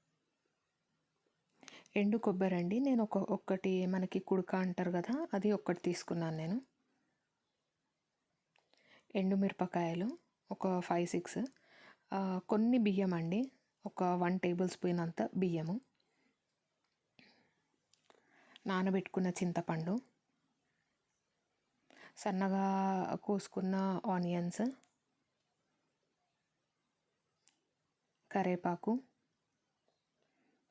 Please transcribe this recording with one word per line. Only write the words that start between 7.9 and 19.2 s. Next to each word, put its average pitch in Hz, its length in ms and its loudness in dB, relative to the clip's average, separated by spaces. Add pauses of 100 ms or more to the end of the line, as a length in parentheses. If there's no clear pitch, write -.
ఎండుమిరపకాయలు 190 960 0 (420)
ఒక 196 160 -4 (140)
ఫైవ్, 175 280 0
సిక్స్. 175 320 -4 (720)
ఆ, 196 60 -2 (300)
కొన్ని 233 300 4
బియ్యం 196 360 2
అండి, 170 260 0 (440)
ఒక - 180 -6 (140)
వన్ 180 220 2
టేబుల్ 180 320 0
స్పూన్ 175 300 -2
అంత 170 220 -2 (140)
బియ్యము. 170 400 0 (3000)
నానబెట్టుకున్న 185 640 0